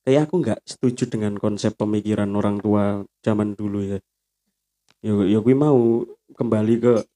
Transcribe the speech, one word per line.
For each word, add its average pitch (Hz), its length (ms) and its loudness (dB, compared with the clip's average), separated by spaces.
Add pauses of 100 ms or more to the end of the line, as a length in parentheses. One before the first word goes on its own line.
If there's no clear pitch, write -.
kayak 143 240 2
aku 175 140 -4
nggak 113 240 -4
setuju 123 420 -4
dengan 107 300 -4
konsep 104 400 -4
pemikiran 104 560 -2
orang 101 260 0
tua 101 460 0 (160)
zaman 107 340 -2
dulu 101 320 -4
ya. 98 140 -6 (1000)
Ya, 107 140 -2 (120)
ya 107 140 4
kuwi 117 140 4
mau 123 540 2 (240)
kembali 113 460 0
ke 120 160 2 (220)